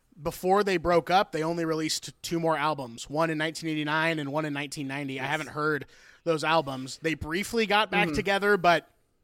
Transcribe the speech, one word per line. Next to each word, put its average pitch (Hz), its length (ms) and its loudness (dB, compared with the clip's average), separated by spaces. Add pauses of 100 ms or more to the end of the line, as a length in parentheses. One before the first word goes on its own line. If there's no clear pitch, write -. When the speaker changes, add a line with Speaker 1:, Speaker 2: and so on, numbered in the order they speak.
(200)
Speaker 1:
before 185 440 2
they 190 120 2
broke 170 340 2
up, 185 220 4
they 156 100 -2
only 170 220 0
released 156 480 -2 (100)
two 170 180 -2
more 160 160 2
albums, 139 520 -4
one 160 220 0
in 156 80 -2
nineteen 160 320 -4
eighty-nine 156 480 0
and 139 140 -4
one 156 120 0
in 147 80 -4
nineteen 143 360 -6
ninety. 135 320 -6
I - 20 -8
Speaker 2:
Yes. 139 80 -4
Speaker 1:
haven't 156 200 -4
heard 147 360 -2 (380)
those 160 200 0
albums. 135 560 0
They 160 140 0
briefly 196 500 -2
got 202 260 2
back 202 180 2
Speaker 2:
Mm-hmm. 147 80 -2
Speaker 1:
together, 196 400 2
but 170 320 4 (360)